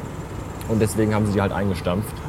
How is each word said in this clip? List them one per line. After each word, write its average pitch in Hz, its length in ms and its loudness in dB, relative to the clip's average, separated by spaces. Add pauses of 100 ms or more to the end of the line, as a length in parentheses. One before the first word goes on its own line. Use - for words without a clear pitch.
(680)
Und 110 120 2
deswegen 107 340 2
haben 107 100 4
sie 104 80 2
die 101 80 4
halt 98 100 2
eingestampft. 95 640 0 (160)